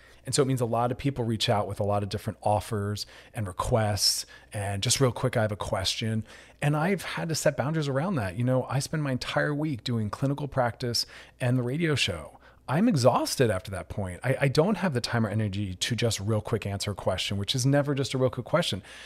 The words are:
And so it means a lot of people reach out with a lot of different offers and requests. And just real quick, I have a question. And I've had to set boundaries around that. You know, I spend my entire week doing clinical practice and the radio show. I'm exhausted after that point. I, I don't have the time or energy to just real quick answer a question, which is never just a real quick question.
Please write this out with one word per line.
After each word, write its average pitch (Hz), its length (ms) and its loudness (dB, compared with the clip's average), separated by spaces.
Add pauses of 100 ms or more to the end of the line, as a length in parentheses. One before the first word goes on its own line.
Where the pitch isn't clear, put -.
(260)
And 123 100 -6
so 147 80 6
it 127 40 0
means 131 140 2
a 123 40 0
lot 117 260 2
of 123 80 -6
people 135 240 -2
reach 113 260 0
out 104 180 2
with 101 120 -6
a 107 40 0
lot 101 200 2
of 98 60 -4
different 104 340 -6
offers 104 640 0 (260)
and 107 140 -4
requests. 107 800 0 (260)
And 101 300 -4
just - 180 2
real 127 100 6
quick, - 260 -2
I 113 40 4
have 107 100 2
a 104 40 -6
question. 110 680 -2 (380)
And 147 160 2
I've 175 260 0
had 165 260 -6
to 160 60 -2
set 143 220 2
boundaries 151 300 0
around 143 280 0
that. 98 220 -2
You 120 60 0
know, 127 260 2
I 131 80 0
spend 151 240 -2
my 139 120 -2
entire 147 420 0
week 147 280 -4
doing 110 280 -2
clinical 143 360 -2
practice 120 600 -2 (340)
and 127 160 2
the 123 60 2
radio 147 320 0
show. - 420 -4 (300)
I'm 165 200 4
exhausted 147 640 4
after 95 220 -2
that 87 180 -8
point. 90 340 -6
I, 131 180 0
I 139 80 4
don't 175 280 4
have 185 160 0
the 120 80 0
time 113 240 0
or 101 40 0
energy 101 440 -2
to - 220 -2
just 113 240 0
real 107 220 0
quick - 260 -2
answer 101 240 -4
a 95 40 -4
question, 98 420 -2
which 98 180 -2
is 127 100 0
never 139 300 4
just 135 180 -2
a 131 60 0
real 127 100 4
quick 117 160 -8
question. 147 380 0 (220)